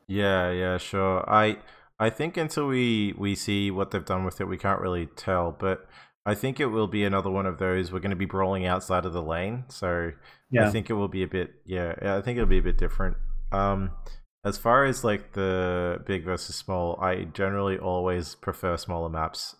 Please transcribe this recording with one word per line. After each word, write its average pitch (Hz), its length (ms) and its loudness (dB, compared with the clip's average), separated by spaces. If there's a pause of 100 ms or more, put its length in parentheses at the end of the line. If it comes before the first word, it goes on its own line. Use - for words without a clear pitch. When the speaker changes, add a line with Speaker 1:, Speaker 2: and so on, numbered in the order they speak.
Speaker 1:
Yeah, 95 460 2
yeah, 92 260 0
sure. 95 500 0
I, 107 300 4 (400)
I 110 120 4
think 156 260 -4
until 156 320 -2
we, 117 500 2
we 101 160 0
see 101 360 0
what 95 200 -2
they've 90 140 -4
done 92 200 -2
with 90 160 -4
it, 95 60 -4
we 90 100 -4
can't 95 240 0
really 90 260 -2
tell. 87 460 -2
But - 360 -2 (380)
I 104 80 2
think 131 260 -4
it 143 60 2
will 110 200 2
be 101 180 0
another 98 260 2
one 95 160 0
of 90 120 -4
those, 92 340 0
we're 92 80 -2
gonna 98 160 -2
be 190 80 -2
brawling 95 420 0
outside 90 380 0
of 90 80 -4
the 87 100 -2
lane. 92 460 -4
So 87 440 -2
I - 60 -14 (320)
Speaker 2:
Yeah. 110 200 6
Speaker 1:
think 107 200 -2
it 113 40 0
will 101 140 0
be 95 140 -2
a 85 60 -2
bit, 90 260 -4 (100)
yeah, 87 380 -4
I 98 180 0
think 120 160 -4
it'll 113 120 4
be 95 100 10
a 92 40 4
bit 87 160 4
different. 87 380 2 (360)
Um, 98 380 2 (540)
as 101 120 -2
far 127 280 6
as, 131 200 0
like, 104 280 0
the 90 760 0
big 92 180 -2
versus 90 300 -4
small, 87 460 -2
I 92 240 0
generally 98 540 -2
always 90 580 -2
prefer 87 420 -4
smaller 82 320 -4
maps. 80 500 -6